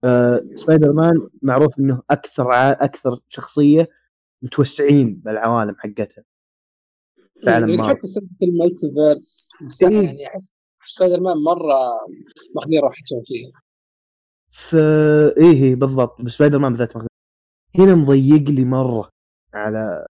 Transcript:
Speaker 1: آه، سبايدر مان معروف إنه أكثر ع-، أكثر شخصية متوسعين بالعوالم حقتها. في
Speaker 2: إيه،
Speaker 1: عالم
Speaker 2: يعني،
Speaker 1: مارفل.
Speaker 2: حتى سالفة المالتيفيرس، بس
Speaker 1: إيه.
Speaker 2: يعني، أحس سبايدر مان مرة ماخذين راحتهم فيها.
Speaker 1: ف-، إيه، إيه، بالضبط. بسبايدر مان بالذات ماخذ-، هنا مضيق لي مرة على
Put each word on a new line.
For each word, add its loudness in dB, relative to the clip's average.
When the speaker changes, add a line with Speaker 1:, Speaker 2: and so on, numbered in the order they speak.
Speaker 1:
آه، 2
سبايدر 2
مان 0
معروف 0
إنه -2
أكثر -4
ع-، 2
أكثر -4
شخصية 0
متوسعين 0
بالعوالم -4
حقتها. -12
في -12
Speaker 2:
إيه، 2
Speaker 1:
عالم 0
Speaker 2:
يعني، 0
Speaker 1:
مارفل. -2
Speaker 2:
حتى -14
سالفة -12
المالتيفيرس، -2
بس -4
Speaker 1:
إيه. 4
Speaker 2:
يعني، -10
أحس -18
سبايدر -2
مان -2
مرة -2
ماخذين -2
راحتهم -6
فيها. -14
Speaker 1:
ف-، -14
إيه، 6
إيه، 2
بالضبط. -2
بسبايدر 0
مان 0
بالذات -6
ماخذ-، -14
هنا 6
مضيق 4
لي 0
مرة -4
على -8